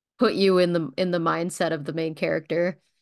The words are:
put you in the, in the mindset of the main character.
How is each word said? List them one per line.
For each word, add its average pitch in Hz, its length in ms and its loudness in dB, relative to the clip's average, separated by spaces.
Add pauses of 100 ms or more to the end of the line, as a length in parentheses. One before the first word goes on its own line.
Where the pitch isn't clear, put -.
(180)
put 247 160 2
you 190 240 4
in 175 140 4
the, 165 240 -2
in 185 140 0
the 175 80 0
mindset 165 540 -2
of 151 120 -6
the 156 80 -8
main 160 220 -4
character. 165 640 -2 (240)